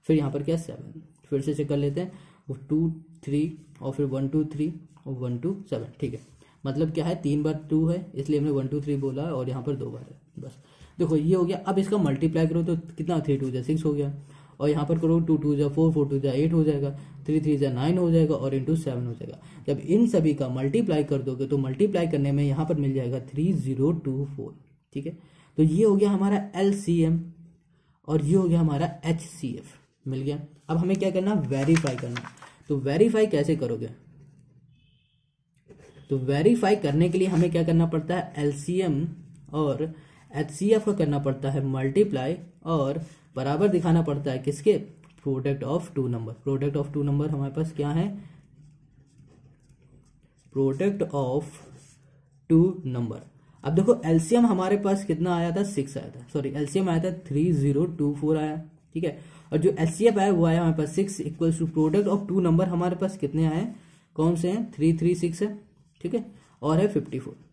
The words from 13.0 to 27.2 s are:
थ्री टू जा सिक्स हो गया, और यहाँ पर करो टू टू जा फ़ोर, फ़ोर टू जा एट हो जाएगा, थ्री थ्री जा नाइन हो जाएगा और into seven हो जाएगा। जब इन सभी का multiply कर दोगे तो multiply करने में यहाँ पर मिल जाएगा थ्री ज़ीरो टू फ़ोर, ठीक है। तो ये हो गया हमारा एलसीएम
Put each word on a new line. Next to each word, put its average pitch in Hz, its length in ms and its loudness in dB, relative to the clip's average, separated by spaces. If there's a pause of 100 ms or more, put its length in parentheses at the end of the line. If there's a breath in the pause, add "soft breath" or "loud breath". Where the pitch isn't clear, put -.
थ्री 143 160 0
टू 131 140 -2
जा 127 120 -4
सिक्स 156 220 -2
हो 151 80 2
गया, 143 200 -2 (480 loud breath)
और 147 80 2
यहाँ 147 180 2
पर 165 120 2
करो 165 220 4
टू 165 160 2
टू 147 200 0
जा 143 120 2
फ़ोर, 160 240 2
फ़ोर 143 160 2
टू 139 100 -2
जा 139 140 0
एट 151 200 2
हो 160 120 4
जाएगा, 143 260 0 (360 loud breath)
थ्री 156 140 2
थ्री 156 160 2
जा 135 160 2
नाइन 151 260 0
हो 175 120 2
जाएगा 160 260 4
और 135 180 -2
into 139 240 0
seven 123 280 -4
हो 117 80 -6
जाएगा। - 240 -14 (280 loud breath)
जब 143 140 -2
इन 208 280 4
सभी 160 260 4
का 139 160 -2
multiply 147 540 0
कर 139 180 -2
दोगे 131 240 -4
तो 139 120 0
multiply 165 500 0
करने 139 240 0
में 143 120 2
यहाँ 143 220 0
पर 165 100 0
मिल 139 180 0
जाएगा 123 320 -2
थ्री 160 280 0
ज़ीरो 135 400 0
टू 139 320 -4
फ़ोर, - 280 -12 (400)
ठीक 139 120 -8
है। 165 100 -10 (420 loud breath)
तो 156 40 6
ये 160 220 6
हो 208 120 6
गया 202 140 4
हमारा 196 260 2 (200)
एलसीएम 170 640 2 (880)